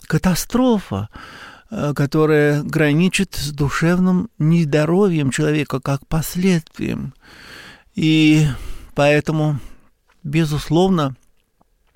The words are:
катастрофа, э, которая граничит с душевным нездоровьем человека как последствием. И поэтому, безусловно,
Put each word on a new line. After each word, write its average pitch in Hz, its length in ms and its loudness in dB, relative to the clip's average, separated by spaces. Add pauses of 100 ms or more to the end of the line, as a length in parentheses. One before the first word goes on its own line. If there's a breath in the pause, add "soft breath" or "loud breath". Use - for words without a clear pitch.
катастрофа, 185 1000 -2 (640 loud breath)
э, 147 240 -4
которая 147 680 2
граничит 156 720 0
с 139 160 -6
душевным 180 760 0 (100)
нездоровьем 156 920 2
человека 151 480 -2
как 139 260 -6
последствием. 165 1040 -4 (840 loud breath)
И 156 500 4 (480 loud breath)
поэтому, 147 640 0 (640 loud breath)
безусловно, 156 960 0 (800)